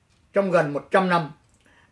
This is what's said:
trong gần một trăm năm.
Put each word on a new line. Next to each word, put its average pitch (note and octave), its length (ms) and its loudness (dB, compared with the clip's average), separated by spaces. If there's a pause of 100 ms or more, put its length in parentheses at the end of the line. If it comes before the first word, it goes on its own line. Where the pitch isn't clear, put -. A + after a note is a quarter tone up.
(320)
trong G3 180 -2
gần D#3+ 220 2
một C#3+ 180 -8
trăm F#3+ 180 2
năm. E3+ 240 -2 (600)